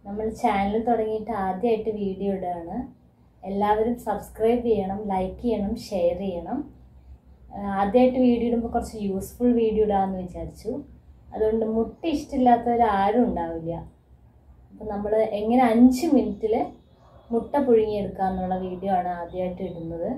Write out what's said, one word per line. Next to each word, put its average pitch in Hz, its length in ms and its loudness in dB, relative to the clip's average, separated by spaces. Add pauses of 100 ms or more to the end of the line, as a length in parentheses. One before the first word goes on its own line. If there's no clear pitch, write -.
നമ്മൾ 208 240 -4
channel 208 580 0
തുടങ്ങിയിട്ട് 220 440 -2
ആദ്യമായിട്ട് 208 580 -2
video 196 440 -4
ഇടുകയാണ്. 180 440 -6 (640)
എല്ലാവരും 208 560 0
subscribe 226 640 0
ചെയ്യണം, 196 440 0
like 185 340 -4
ചെയ്യണം, 220 340 -2
share 180 420 0
ചെയ്യണം. 185 400 -6 (960)
ആ, 196 80 -10 (200)
ആദ്യമായിട്ട് 247 400 4
video 240 300 4
ഇടുമ്പോൾ 233 180 0
കുറച്ച് 233 300 -4
useful 202 560 0
video 214 320 4
ഇടാമെന്ന് 190 380 0
വിചാരിച്ചു. 170 480 -10 (600)
അതുകൊണ്ട് 220 320 2
മുട്ട 220 400 -2
ഇഷ്ടമില്ലാത്തവരാരും 240 1200 4
ഉണ്ടാവില്ല. 165 460 -6 (1000)
അപ്പം 214 160 -14
നമ്മൾ 208 280 -2
എങ്ങനെ 220 480 2
അഞ്ച് 254 520 6
മിനിറ്റിൽ 214 400 0 (760)
മുട്ട 233 240 -2
പുഴുങ്ങിയെടുക്കുക 214 760 2
എന്നുള്ള 185 260 -2
video 185 360 -4
ആണ് 180 140 0
ആദ്യമായിട്ട് 180 540 -6
ഇടുന്നത്. 165 560 -6